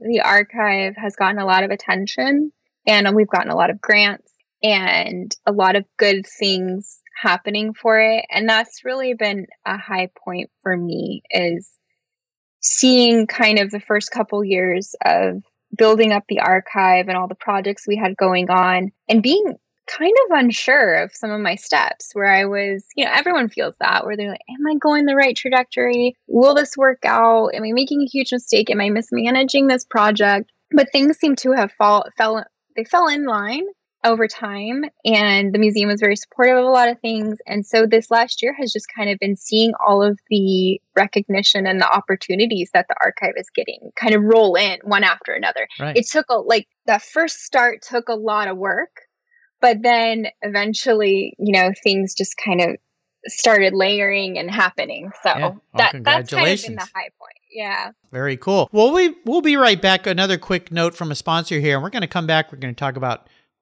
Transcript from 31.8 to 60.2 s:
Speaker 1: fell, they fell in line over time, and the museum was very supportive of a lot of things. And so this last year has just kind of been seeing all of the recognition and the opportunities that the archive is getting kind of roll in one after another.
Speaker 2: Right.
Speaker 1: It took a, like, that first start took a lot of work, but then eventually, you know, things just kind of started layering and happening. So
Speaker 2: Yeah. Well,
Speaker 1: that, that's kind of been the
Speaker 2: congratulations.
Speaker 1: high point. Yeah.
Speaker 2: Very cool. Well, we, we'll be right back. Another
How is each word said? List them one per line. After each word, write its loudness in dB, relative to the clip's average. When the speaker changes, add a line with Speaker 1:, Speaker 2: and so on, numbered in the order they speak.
Speaker 1:
fell, -2
they -4
fell 2
in -2
line -4
over 2
time, -8
and 2
the 2
museum 2
was -2
very 2
supportive 2
of 4
a 2
lot 4
of -4
things. -4
And -6
so 2
this 2
last 0
year -2
has -4
just -8
kind -6
of -2
been -2
seeing 0
all 4
of 2
the 0
recognition 0
and 0
the 2
opportunities -2
that 2
the -4
archive -2
is -10
getting -8
kind 0
of 2
roll 6
in 0
one 2
after 0
another. -4
Speaker 2:
Right. -4
Speaker 1:
It 2
took -2
a, 0
like, 0
that 0
first -4
start 0
took -6
a -4
lot -2
of -8
work, -4
but 4
then 2
eventually, 0
you -2
know, 4
things 0
just -6
kind -2
of -2
started 2
layering -2
and -8
happening. -4
So 0
Speaker 2:
Yeah. -2
Well, -6
Speaker 1:
that, 2
that's -
kind -12
of -12
been -
the -2
Speaker 2:
congratulations. -4
Speaker 1:
high -12
point. -20
Yeah. -8
Speaker 2:
Very -6
cool. -2
Well, 2
we, 0
we'll -2
be 2
right 4
back. 0
Another -2